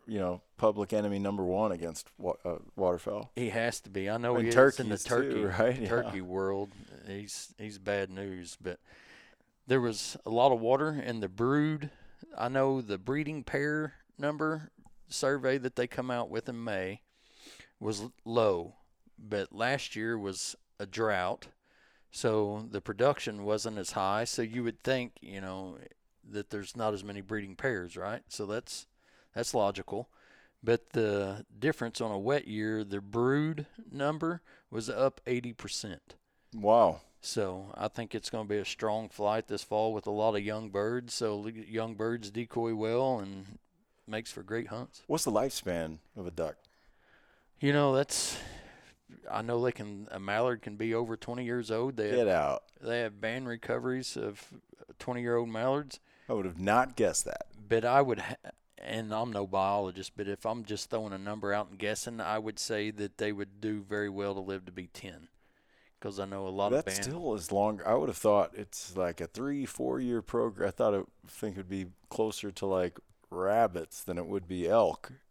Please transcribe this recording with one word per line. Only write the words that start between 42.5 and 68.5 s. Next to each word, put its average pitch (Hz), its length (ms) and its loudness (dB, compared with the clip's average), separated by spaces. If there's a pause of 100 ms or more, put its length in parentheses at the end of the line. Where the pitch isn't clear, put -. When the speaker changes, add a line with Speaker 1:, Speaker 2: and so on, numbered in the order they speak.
Speaker 2:
well 117 440 2
and 98 380 -10 (500)
makes 110 240 -6
for 107 120 -10
great 110 240 -4
hunts. 117 400 -10
Speaker 1:
What's 156 160 2
the 123 80 0
lifespan 87 640 0 (180)
of 95 120 -8
a 87 40 -8
duck? 80 260 -4 (1000)
Speaker 2:
You 143 140 4
know, 143 220 6
that's, - 420 0 (920)
I 107 100 -2
know 117 220 0
they 123 80 2
can, 104 400 -8
a - 80 -8
mallard 110 420 0
can 104 140 -10
be 113 180 0
over 113 240 0
twenty 123 260 -6
years 117 280 -2
old. 120 260 0
They 107 140 0
Speaker 1:
Get 123 80 4
Speaker 2:
have, 113 80 6
Speaker 1:
out. 76 360 4 (180)
Speaker 2:
they 117 200 -2
have 104 180 -6
band 120 280 -4
recoveries 123 680 -2
of 107 280 -4 (560)
twenty-year-old 120 500 0
mallards. 131 500 0 (300)
Speaker 1:
I 123 40 -2
would 101 120 2
have 85 140 -6
not 117 360 6
guessed 101 300 4
that. - 220 -8 (200)
Speaker 2:
But 113 180 4
I 131 160 8
would, 120 180 4
ha-, 113 160 -6 (440)
and 110 340 -6
I'm 113 180 0
no 101 140 0
biologist, 95 720 0
but 101 100 -4
if 101 180 -4
I'm 113 200 -2
just 104 240 -4
throwing 110 240 -2
a 95 60 -4
number 101 340 -2
out 104 160 0
and 98 80 -16
guessing, 107 420 -2
I 107 200 0
would 107 180 -4
say 107 340 0
that 104 280 -6
they 107 120 0
would 101 300 -6
do 107 260 -2
very 104 220 0
well 98 240 -2
to 98 60 -6
live 95 260 -4
to 90 60 -14
be 90 160 -10
ten, 82 400 -16 (720)
'cause 98 200 -6
I 98 60 -2
know 98 220 -4
a - 20 -4
lot 98 240 2
of 151 100 4
Speaker 1:
That - 20 -10
Speaker 2:
band 98 180 -2
Speaker 1:
still 143 320 -2
is 87 160 -4
long. 101 340 4
I 107 80 6
would 139 160 4
have - 80 -4
thought 104 380 6